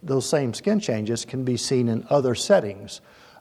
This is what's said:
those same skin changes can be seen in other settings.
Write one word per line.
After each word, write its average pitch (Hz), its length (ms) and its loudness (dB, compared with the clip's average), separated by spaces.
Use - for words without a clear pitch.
those 135 280 -2
same 135 260 0
skin 208 240 0
changes 117 460 -2
can 131 180 -6
be 127 140 0
seen 123 320 2
in 113 200 -2
other 131 280 2
settings. 104 640 0